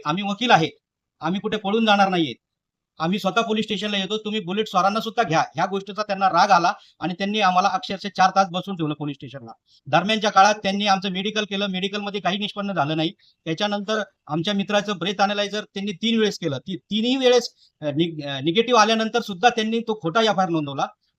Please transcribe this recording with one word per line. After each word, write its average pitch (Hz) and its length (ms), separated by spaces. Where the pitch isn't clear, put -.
आम्ही 185 180
वकील 202 280
आहे, 160 180
आम्ही 185 200
कुठे 214 160
पळून 208 300
जाणार 202 220
नाहीये, 165 260
आम्ही 175 200
स्वतः 190 220
पोलीस 220 240
स्टेशनला 208 320
येतो, 196 220
तुम्ही 214 220
बुलेट 196 280
स्वारांना 196 320
सुद्धा 214 220
घ्या. 160 220
ह्या 165 120
गोष्टीचा 196 360
त्यांना 196 260
राग 180 220
आला 170 220
आणि 202 140
त्यांनी 202 260
आम्हाला 185 280
अक्षरशः 190 480
चार 185 140
तास 196 200
बसून 180 260
ठेवलं 151 180
पोलीस 147 200
स्टेशनला. 120 380
दरम्यानच्या 196 440
काळात 196 240
त्यांनी 202 320
आमचं 196 240
मेडिकल 208 340
केलं, 202 220
मेडिकलमध्ये 196 540
काही 185 180
निष्पन्न 202 340
झालं 156 240
नाही. 160 160
त्याच्यानंतर 208 580
आमच्या 165 280
मित्राचं 202 440
ब्रेथ 185 200
अॅनालायझर 202 460
त्यांनी 202 280
तीन 226 260
वेळेस 208 200
केलं, 143 200
ती-, 180 180
तिन्ही 226 400
वेळेस, 247 380
अ, 156 40
निग-, 151 440
अ, 139 120
निगेटिव्ह 220 400
आल्यानंतर 220 400
सुद्धा 208 280
त्यांनी 226 320
तो 220 220
खोटा 165 200
एफआयआर 190 260
नोंदवला 147 380